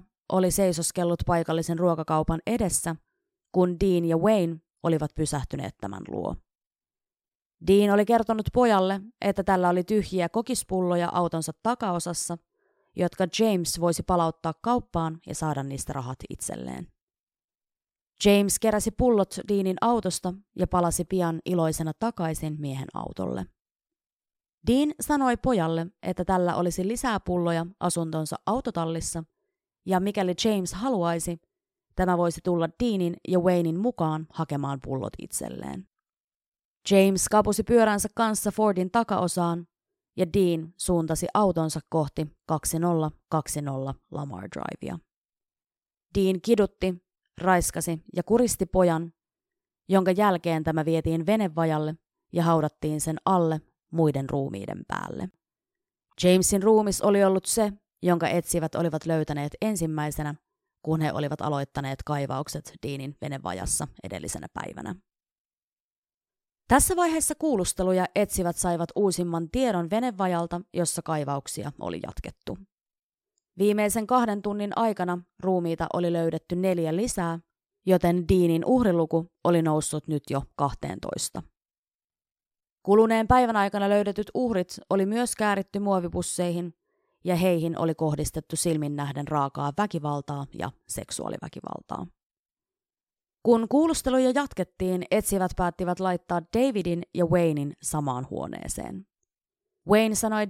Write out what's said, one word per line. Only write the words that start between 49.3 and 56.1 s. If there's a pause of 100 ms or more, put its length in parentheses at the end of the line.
jonka
jälkeen
tämä
vietiin
venevajalle (380)
ja
haudattiin
sen
alle (300)
muiden
ruumiiden
päälle. (960)